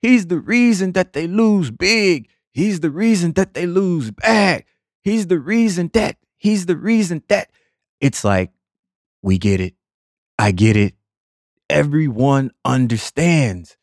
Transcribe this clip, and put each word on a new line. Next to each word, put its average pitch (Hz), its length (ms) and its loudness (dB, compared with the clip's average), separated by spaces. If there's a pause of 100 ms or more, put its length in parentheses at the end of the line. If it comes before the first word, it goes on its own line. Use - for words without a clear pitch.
He's 233 240 4
the 165 140 -4
reason 220 520 0
that 185 220 -2
they 160 120 -4
lose 196 440 0
big. 185 580 0 (240)
He's 180 280 -2
the 156 100 -2
reason 175 420 0
that 190 220 -2
they 170 120 -6
lose 175 440 -2
bad. 202 540 0 (380)
He's 208 260 -2
the 175 100 0
reason 180 560 -2
that, - 220 -2 (200)
he's 202 300 0
the 180 100 0
reason 190 520 -2
that. 202 220 -2 (500)
It's - 240 -2
like, 95 260 0 (720)
we 95 160 2
get 95 220 0
it. 92 140 -8 (640)
I 107 120 2
get 104 260 4
it. 101 180 0 (760)
Everyone 139 800 0 (140)
understands. 127 1200 -2